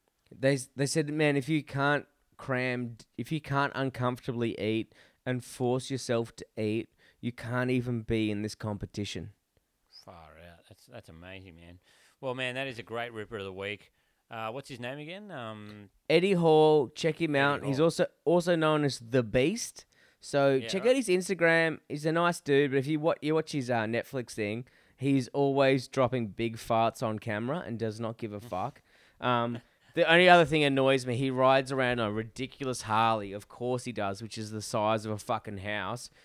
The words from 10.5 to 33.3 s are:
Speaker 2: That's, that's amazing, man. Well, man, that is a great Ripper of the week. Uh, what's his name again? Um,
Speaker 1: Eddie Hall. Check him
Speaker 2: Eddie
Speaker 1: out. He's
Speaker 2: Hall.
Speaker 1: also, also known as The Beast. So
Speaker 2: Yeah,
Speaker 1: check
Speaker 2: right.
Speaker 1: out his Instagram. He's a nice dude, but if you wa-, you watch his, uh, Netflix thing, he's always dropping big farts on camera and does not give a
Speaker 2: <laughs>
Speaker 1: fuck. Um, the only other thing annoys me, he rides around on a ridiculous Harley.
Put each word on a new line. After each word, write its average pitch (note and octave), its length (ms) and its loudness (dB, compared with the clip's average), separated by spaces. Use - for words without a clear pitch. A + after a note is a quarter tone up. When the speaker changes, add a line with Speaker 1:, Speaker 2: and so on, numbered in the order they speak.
Speaker 2:
That's, - 160 -20
that's A#2+ 240 -20
amazing, F2+ 480 -18
man. F2 220 -20
Well, C3 120 -6
man, B2+ 220 -6
that C3+ 120 -6
is A#2+ 120 -12
a G#2+ 40 -14
great A#2 300 -8
Ripper G#2+ 240 -10
of G2 60 -8
the G2 80 -8
week. G2+ 400 -10
Uh, A2+ 220 -8
what's C3+ 180 -12
his B2 100 -14
name C3 200 -10
again? F#3+ 320 -16
Um, G#2+ 580 -14
Speaker 1:
Eddie F3 240 4
Hall. D#3 640 6
Check D#3+ 260 -2
him D3+ 140 0
Speaker 2:
Eddie C#3 80 4
Speaker 1:
out. C#3+ 220 2
He's C#3 120 0
Speaker 2:
Hall. D#3 80 4
Speaker 1:
also, E3 200 2
also E3+ 320 4
known D#3 300 4
as C3 140 -2
The A#2 240 2
Beast. C3 600 -2
So C#3 320 2
Speaker 2:
Yeah, B2 160 0
Speaker 1:
check F#3 140 -2
Speaker 2:
right. A#3+ 80 4
Speaker 1:
out C4+ 40 4
his A#3 140 0
Instagram. E3 680 2
He's D3 160 -8
a D#3+ 80 2
nice E3+ 260 2
dude, C#3 320 4
but C#3 60 0
if C3 100 0
you D3+ 140 -2
wa-, D#3+ 200 2
you D3+ 140 0
watch D#3+ 160 -2
his, B2+ 180 -4
uh, A#2+ 140 2
Netflix A#2 480 -4
thing, A2 320 -4
he's C3+ 340 0
always C#3 600 2
dropping B2 380 0
big A2+ 280 -4
farts A2+ 480 0
on A2 160 -4
camera A#2 480 -4
and A2+ 100 -8
does A2 220 -6
not A2+ 180 -8
give A2 140 -10
a G#2 80 -10
Speaker 2:
<laughs> - 0 -
Speaker 1:
fuck. G#2+ 420 -8
Um, A#2+ 400 0
the D#3+ 160 2
only F3+ 200 8
other F3 160 10
thing D3+ 180 2
annoys C3+ 420 4
me, B2 120 -2
he C3+ 120 -2
rides C3 420 4
around B2 280 0
on A2 80 0
a G#2 60 -4
ridiculous B2 680 -8
Harley. A2 500 2